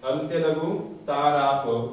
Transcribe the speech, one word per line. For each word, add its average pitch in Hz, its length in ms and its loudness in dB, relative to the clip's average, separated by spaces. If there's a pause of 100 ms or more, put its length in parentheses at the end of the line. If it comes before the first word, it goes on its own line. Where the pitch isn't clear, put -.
अंत्य 156 340 -2
लघु 156 400 0 (300)
ताराप 143 580 2 (260)